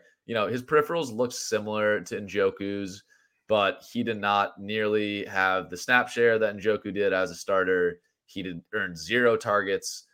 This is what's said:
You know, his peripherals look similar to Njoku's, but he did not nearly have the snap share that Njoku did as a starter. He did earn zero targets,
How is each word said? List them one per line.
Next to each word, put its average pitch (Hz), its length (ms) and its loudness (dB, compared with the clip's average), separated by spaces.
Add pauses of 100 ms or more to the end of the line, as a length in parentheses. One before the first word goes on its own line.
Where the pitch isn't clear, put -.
(260)
You 117 100 -6
know, 104 120 0
his 123 160 -4
peripherals 151 500 0
look 120 180 0
similar 107 720 -2
to 101 200 -8
Njoku's, 98 840 -2 (460)
but 101 420 2
he 120 120 -2
did 110 180 -4
not 101 380 2
nearly 104 640 0
have 95 440 0
the 90 80 -12
snap 123 300 2
share 117 320 4
that 104 160 0
Njoku 104 380 -2
did 98 180 2
as 92 180 2
a 87 60 -12
starter. 90 640 2 (260)
He - 160 -12
did 87 200 -8 (120)
earn 95 220 -4
zero 113 400 2
targets, 104 800 -2